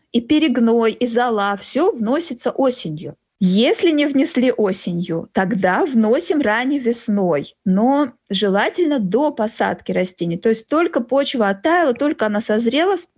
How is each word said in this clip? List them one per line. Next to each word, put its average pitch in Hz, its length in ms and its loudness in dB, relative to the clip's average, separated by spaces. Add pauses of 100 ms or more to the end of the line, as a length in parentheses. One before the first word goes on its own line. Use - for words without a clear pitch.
(120)
И 233 100 0
перегной, 233 720 2
и 240 160 -4
зола, 220 520 0
все 339 320 0
вносится 254 600 -4
осенью. 165 640 -4 (280)
Если 240 460 2
не 294 160 2
внесли 269 460 0
осенью, 180 840 -4
тогда 190 500 0
вносим 277 580 0
ранней 247 360 0
весной, 202 800 -2 (100)
но 247 460 2 (180)
желательно 226 720 0
до 233 320 0
посадки 214 600 -4
растений. 180 460 -4
То 226 120 0
есть 220 180 -2
только 330 340 0
почва 254 480 0
оттаяла, 311 460 0
только 277 320 -2
она 208 120 -2
созрела, 240 580 0
с-, - 100 -14 (100)